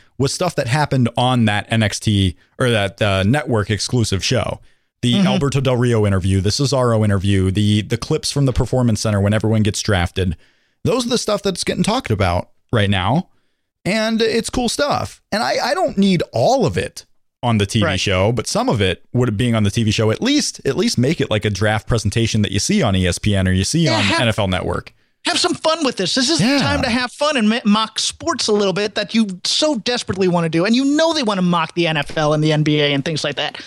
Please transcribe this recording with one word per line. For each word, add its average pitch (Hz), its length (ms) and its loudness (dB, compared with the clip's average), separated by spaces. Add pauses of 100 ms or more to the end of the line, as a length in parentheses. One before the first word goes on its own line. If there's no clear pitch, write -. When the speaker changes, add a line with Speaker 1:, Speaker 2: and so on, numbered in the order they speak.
(180)
Speaker 1:
was 135 160 0
stuff 180 220 -2
that 135 120 -2
happened 135 500 2
on 123 280 2
that 104 240 0
N 113 140 2
X - 160 -2
T 98 360 2 (220)
or 127 140 0
that, 98 300 -2
uh, 98 220 2
network 117 460 0
exclusive 104 540 -2
show. - 360 -2 (420)
The 123 140 2
Speaker 2:
Mm-hmm. 190 120 4
Speaker 1:
Alberto 143 340 0
Del 127 160 0
Rio 117 280 2
interview, 95 360 2
the 92 100 0
Cesaro 123 520 2
interview, 98 480 2
the, 104 300 2
the 113 160 -4
clips - 340 -4
from 143 140 0
the 127 80 0
Performance 123 480 0
Center 104 180 0
when 101 140 2
everyone 110 300 2
gets 101 180 -2
drafted. 90 560 0 (460)
Those 233 220 0
are 233 40 -4
the 240 80 2
stuff 208 260 -2
that's 190 200 -2
getting 180 200 -2
talked 220 280 -2
about 90 380 0 (220)
right 104 180 2
now. 101 400 0 (540)
And 220 380 0
it's 226 300 0
cool 240 180 -2
stuff. - 520 -4 (100)
And 214 120 -2
I, 269 140 -2 (120)
I 285 40 -2
don't 311 240 -2
need 190 240 4 (120)
all 196 340 2
of 90 100 -4
it - 280 -6 (380)
on 117 140 2
the 101 80 2
T 110 140 -2
V 104 60 2
Speaker 2:
Right. 104 140 0
Speaker 1:
show, 98 320 2
but 120 160 -4
some 240 220 -2
of 127 120 0
it 92 300 -2
would, 120 260 0
being 120 180 0
on 107 80 2
the 98 80 2
T 117 120 0
V 107 80 2
show, 107 200 2
at - 100 -4
least, 277 440 -2
at 135 120 -2
least 226 220 0
make 147 200 0
it - 120 -2
like 107 140 0
a 107 40 0
draft 104 380 -2
presentation 107 560 0
that - 80 -2
you 98 80 -2
see 202 240 0
on 98 120 2
E 92 120 2
S 85 100 0
P 104 180 0
N 92 120 0
or 92 40 2
you 92 120 2
see 165 220 0
Speaker 2:
Yeah, - 120 0
Speaker 1:
on - 60 0
Speaker 2:
have 311 180 0
Speaker 1:
N 120 60 2
F 107 120 -2
L 98 80 0
Network. 87 460 -4 (320)
Speaker 2:
Have 339 140 -2
some 339 160 0
fun 320 280 -2
with 247 140 -2
this. 180 180 -2
This 254 140 0
is 320 100 0
the 185 60 2
Speaker 1:
Yeah. 277 140 2
Speaker 2:
time 277 240 0
to 254 60 -2
have 247 220 -2
fun 294 260 -2
and 214 120 2
ma-, 233 160 0
mock 214 340 0
sports - 480 -4
a 226 60 0
little 202 200 2
bit 208 220 -4
that 214 200 -6
you 220 120 2 (160)
so 302 320 0
desperately 202 520 -2
wanna 170 220 0
do. 165 160 0
And 226 100 2
you 269 100 2
know 320 280 2
they 302 100 -2
wanna 202 200 -2
mock 175 320 0
the 170 120 0
N 156 100 0
F - 200 -2
L 151 160 2
and 156 100 0
the 156 100 2
N 151 100 2
B 151 180 2
A 143 120 2
and 139 120 -2
things 160 180 -4
like 143 120 -4
that. 143 320 -6